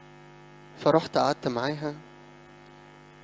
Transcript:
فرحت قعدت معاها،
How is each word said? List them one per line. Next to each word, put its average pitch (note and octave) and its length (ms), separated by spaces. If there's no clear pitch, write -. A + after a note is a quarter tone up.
فرحت D#3+ 380
قعدت C3+ 300
معاها، D3 460